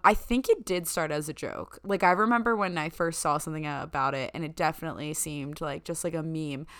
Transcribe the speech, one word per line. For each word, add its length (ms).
I 80
think 340
it 180
did 220
start 240
as 160
a 60
joke. 500
Like, 200
I 80
remember 440
when 220
I 100
first 320
saw 180
something 300
about 460
it, 200
and 120
it 100
definitely 580
seemed 460
like 240
just, 220
like, 80
a 100
meme. 420